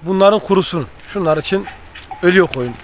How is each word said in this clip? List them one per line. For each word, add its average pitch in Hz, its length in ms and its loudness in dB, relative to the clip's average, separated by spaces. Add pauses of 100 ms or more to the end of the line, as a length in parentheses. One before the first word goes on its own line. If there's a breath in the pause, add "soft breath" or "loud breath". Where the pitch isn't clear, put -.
Bunların 190 380 4
kurusun. 180 480 0 (200)
Şunlar 160 300 0
için 190 300 -4 (560)
ölüyor 180 240 4
koyun, 123 260 -6 (100)